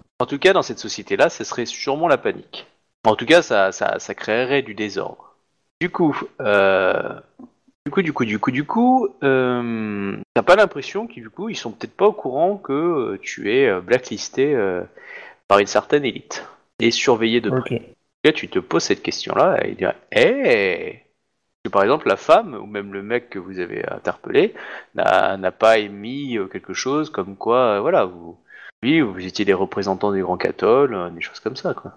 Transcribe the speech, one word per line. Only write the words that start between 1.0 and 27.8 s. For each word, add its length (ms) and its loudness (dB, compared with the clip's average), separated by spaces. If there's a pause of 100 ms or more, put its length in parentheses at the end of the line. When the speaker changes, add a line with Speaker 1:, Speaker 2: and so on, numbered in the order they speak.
Speaker 1:
ce 120 -10
serait 220 -6
sûrement 440 -4
la 100 4
panique. 480 -6 (400)
En 100 6
tout 80 -8
cas, 160 8
ça, 320 2
ça, 260 -2
ça 160 -10
créerait 460 0
du 140 -8
désordre. 600 -8 (460)
Du 80 -2
coup, 260 0 (280)
euh, 760 2 (680)
du 60 -6
coup, 100 2
du 100 -4
coup, 120 -2
du 160 -2
coup, 100 -2
du 140 -4
coup, 440 2 (140)
euh, 920 -2 (180)
t'as 80 2
pas 140 8
l'impression 500 0
qu'ils, 160 -20
du 80 -20
coup, 180 -10
ils 80 -8
sont 140 -8
peut-être 240 -12
pas 120 2
au 60 6
courant 440 -2
que, 160 -8
euh, 500 -2
tu 320 -4
es, 140 6
euh, 120 0
blacklisté, 760 -2
euh, 240 0 (680)
par 140 6
une 80 2
certaine 360 0
élite 400 -8 (360)
et 100 4
surveillé 500 2
de 100 -2
près. 260 -2
Speaker 2:
Ok. 60 -8 (420)
Speaker 1:
Là, 80 6
tu 160 -8
te 100 -4
poses 240 -2
cette 220 -2
question-là, 600 0
et 60 -4
il 60 -10
dit, 80 -4 (260)
Eh ! 840 2
Parce 720 -20
que, 40 -8
par 160 2
exemple, 240 2
la 80 2
femme, 380 4
ou 120 -12
même 260 -10
le 120 -8
mec 260 -4
que 80 -12
vous 220 -10
avez 280 -6
interpellé, 680 -2 (420)
n'a, 400 2
n'a 160 -2
pas 260 6
émis, 600 -6
euh, 100 -2
quelque 260 -12
chose 360 -2
comme 260 -6
quoi, 400 2
euh, 40 0